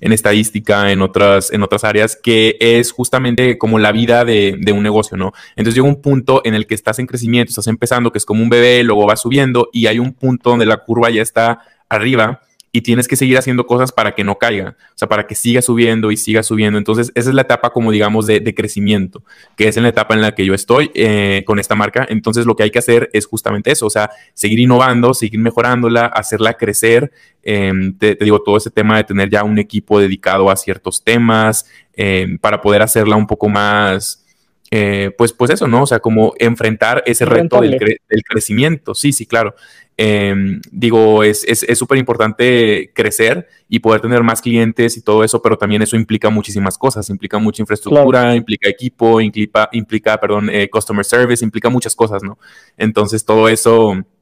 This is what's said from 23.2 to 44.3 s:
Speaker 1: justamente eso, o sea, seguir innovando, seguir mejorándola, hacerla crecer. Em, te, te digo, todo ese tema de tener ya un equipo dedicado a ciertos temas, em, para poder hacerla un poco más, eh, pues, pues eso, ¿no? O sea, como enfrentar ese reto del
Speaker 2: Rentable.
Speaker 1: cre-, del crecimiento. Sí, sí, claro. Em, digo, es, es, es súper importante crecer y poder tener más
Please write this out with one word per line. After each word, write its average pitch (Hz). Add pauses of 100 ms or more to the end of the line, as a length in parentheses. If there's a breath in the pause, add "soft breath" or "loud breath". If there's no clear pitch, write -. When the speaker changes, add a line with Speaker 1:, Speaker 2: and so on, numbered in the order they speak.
Speaker 1:
justamente 107
eso, 120
o -
sea, 107 (240 loud breath)
seguir 107
innovando, 123
seguir 113
mejorándola, 117
hacerla 110
crecer. 117 (300 soft breath)
Em, 95
te, 107
te -
digo, 104
todo 104
ese 110
tema 107
de 104
tener 98
ya 104
un 107
equipo 104
dedicado 95
a 98
ciertos -
temas, 110 (280 soft breath)
em, 92
para 104
poder 104
hacerla 107
un 107
poco 104
más, 104 (420)
eh, 101
pues, 117
pues 123
eso, -
¿no? 120
O 143
sea, 120
como 110
enfrentar 113
ese 117
reto 123
del 120
Speaker 2:
Rentable. 131
Speaker 1:
cre-, 110
del 110
crecimiento. 113
Sí, 143
sí, 117
claro. 113 (460 soft breath)
Em, 101 (100)
digo, 110
es, 104
es, 113
es 117
súper 135
importante 117
crecer 113 (180)
y 120
poder 110
tener 120
más 113